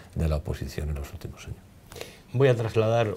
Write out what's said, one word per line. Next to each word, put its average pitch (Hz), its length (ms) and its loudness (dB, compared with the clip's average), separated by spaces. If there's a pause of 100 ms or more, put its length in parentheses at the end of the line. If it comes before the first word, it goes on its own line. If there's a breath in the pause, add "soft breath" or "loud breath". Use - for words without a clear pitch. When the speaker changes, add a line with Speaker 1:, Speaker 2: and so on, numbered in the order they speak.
(160 loud breath)
Speaker 1:
de 82 120 2
la 76 100 2
oposición 73 520 -4
en 76 60 -2
los 71 180 -8
últimos - 320 -14
años. - 140 -12 (720 loud breath)
Speaker 2:
Voy 135 160 6
a 123 60 6
trasladar 110 600 2